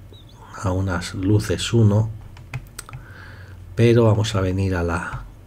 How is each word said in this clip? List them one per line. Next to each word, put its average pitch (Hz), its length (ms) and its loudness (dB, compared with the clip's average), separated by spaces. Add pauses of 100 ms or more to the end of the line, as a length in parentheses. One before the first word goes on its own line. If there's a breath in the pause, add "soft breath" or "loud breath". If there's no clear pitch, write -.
(600)
a 92 100 -2
unas 92 440 -4
luces 98 560 0
uno, 110 380 4 (1700 loud breath)
pero 117 280 6
vamos 110 320 2
a 95 60 0
venir 95 340 0
a 85 80 0
la 85 400 -4 (240)